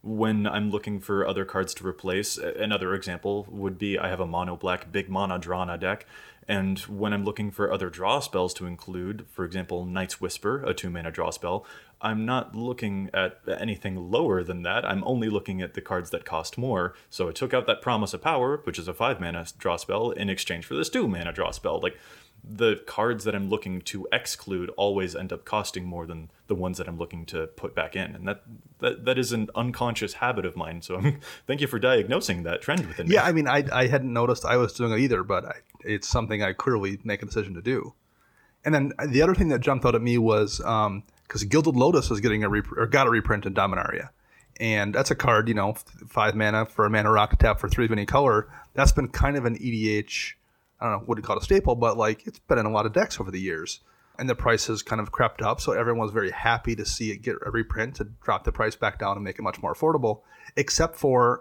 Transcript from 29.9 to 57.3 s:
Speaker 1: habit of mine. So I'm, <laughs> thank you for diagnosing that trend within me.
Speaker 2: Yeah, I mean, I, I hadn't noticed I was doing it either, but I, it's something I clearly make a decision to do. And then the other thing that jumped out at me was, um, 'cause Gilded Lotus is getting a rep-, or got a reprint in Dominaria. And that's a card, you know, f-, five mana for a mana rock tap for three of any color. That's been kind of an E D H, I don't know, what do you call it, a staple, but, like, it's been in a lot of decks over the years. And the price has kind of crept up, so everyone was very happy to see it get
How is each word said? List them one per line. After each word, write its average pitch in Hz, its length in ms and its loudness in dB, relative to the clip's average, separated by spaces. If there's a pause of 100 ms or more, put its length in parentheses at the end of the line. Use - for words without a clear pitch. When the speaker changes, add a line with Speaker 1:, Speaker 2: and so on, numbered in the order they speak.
Speaker 1:
habit 117 320 -2
of 85 100 -6
mine. 85 280 -8
So 90 140 -6
I'm, 143 240 0 (120)
<laughs> - 140 -20
thank 139 120 -2
you 147 60 0
for 123 140 -2
diagnosing 117 640 2
that 85 180 -4
trend 160 240 0
within 85 220 -6
me. 185 80 6
Speaker 2:
Yeah, 175 80 8
I 170 80 4
mean, 156 160 2
I, 139 160 4 (100)
I 127 140 4
hadn't 127 260 2
noticed 120 320 2
I 120 120 4
was 120 160 2
doing 117 180 0
it 110 80 2
either, 120 240 4
but 98 220 0
I, - 80 -8 (260)
it's 101 280 -4
something 110 360 0
I 95 100 2
clearly 98 500 0
make 104 200 -4
a - 20 -10
decision 98 300 -4
to 85 80 -12
do. 123 320 -2 (680)
And 151 120 4
then 139 180 2 (140)
the 135 160 6
other 180 100 6
thing 180 140 4
that 127 140 2
jumped 127 220 2
out 120 120 6
at 113 80 2
me 120 160 4
was, 107 420 4
um, 104 400 0 (260)
'cause 113 180 -4
Gilded 147 300 4
Lotus 139 360 4
is 107 80 0
getting 107 240 2
a 101 60 2
rep-, 104 280 -2
or 113 80 2
got 135 220 4
a - 20 4
reprint 107 380 2
in 95 80 -4
Dominaria. 98 540 0 (500)
And 104 340 2
that's 131 160 2
a 160 60 2
card, 113 320 4
you 113 80 2
know, 104 160 0
f-, - 120 -8 (240)
five 107 280 2
mana 110 320 2
for - 180 2
a 107 60 2
mana 107 180 4
rock 107 300 6
tap 110 200 6
for - 100 -4
three 123 160 2
of 110 60 2
any 104 140 0
color. 123 440 4 (260)
That's 139 160 8
been 131 160 2
kind 143 280 2
of 131 100 0
an 117 100 0
E 123 160 -4
D 110 180 0
H, - 480 -2 (440)
I 117 80 0
don't 104 100 0
know, - 60 -12
what 117 100 0
do 110 40 -8
you 110 60 -8
call - 120 0
it, - 40 -4
a - 40 -6
staple, 190 300 6
but, 117 200 4
like, 110 320 0
it's - 100 -14
been - 200 2
in 110 80 4
a 107 40 0
lot 107 160 2
of 107 60 0
decks 190 300 0
over 92 100 -6
the 92 80 -4
years. 82 400 -6 (400)
And 131 100 -2
the 120 60 2
price 113 320 4
has 110 160 -2
kind 110 160 -2
of 104 100 -4
crept - 320 2
up, 110 200 0
so - 100 0
everyone 117 300 2
was 104 100 -2
very 101 200 0
happy 117 440 0
to 107 100 -6
see 110 260 -4
it 101 100 -8
get 110 240 -4